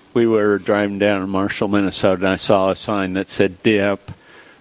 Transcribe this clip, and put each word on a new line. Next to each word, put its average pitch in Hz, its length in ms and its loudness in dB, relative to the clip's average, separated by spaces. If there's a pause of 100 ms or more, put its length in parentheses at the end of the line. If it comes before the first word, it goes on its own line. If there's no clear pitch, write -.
(140)
we 120 140 2
were 104 300 2
driving 101 420 -2
down 101 240 0
in 98 40 -6
Marshall, 98 380 -2
Minnesota, 98 560 0
and 95 60 0
I 95 80 0
saw 95 340 2
a 92 60 -2
sign 98 380 -4
that 95 140 -4
said 95 360 -2
dip. 101 480 0 (480)